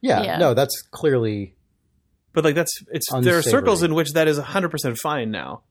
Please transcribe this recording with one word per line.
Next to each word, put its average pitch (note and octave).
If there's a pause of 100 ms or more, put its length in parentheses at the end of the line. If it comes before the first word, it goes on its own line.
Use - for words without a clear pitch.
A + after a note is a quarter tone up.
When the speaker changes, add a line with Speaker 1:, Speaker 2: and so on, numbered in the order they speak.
Speaker 1:
Yeah, A2+
Speaker 2:
Yeah. D#3+
Speaker 1:
no, D3
that's C3+ (100)
clearly A2 (800)
Speaker 3:
But, D#3
like, D3+
that's, E3 (200)
it's, B2+
there C3
are -
Speaker 1:
unsavory. D#3+
Speaker 3:
circles F#3+
in D#3+
which D3+
that D#3+
is D3
a D3
hundred F3+
percent C3+
fine C#3
now. C#2